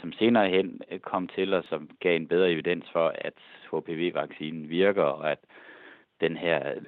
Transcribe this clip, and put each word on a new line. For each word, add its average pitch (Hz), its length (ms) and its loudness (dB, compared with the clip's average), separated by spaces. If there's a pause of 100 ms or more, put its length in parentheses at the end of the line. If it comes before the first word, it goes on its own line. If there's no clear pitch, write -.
som 82 120 -10
senere 113 360 4
hen, 92 320 0 (100)
øh, 92 80 -8
kom 92 300 -6
til, 95 260 -2
og 85 100 0
som 76 260 -8 (100)
gav 87 160 2
en 80 120 -4
bedre 87 240 4
evidens 82 400 -2
for, 82 220 2
at - 200 -10 (360)
H 78 100 -2
P 76 80 -8
V-vaccinen 78 800 -4
virker, 92 340 4
og 76 280 0
at 71 80 -2 (840)
den 82 160 0
her 76 380 0 (120)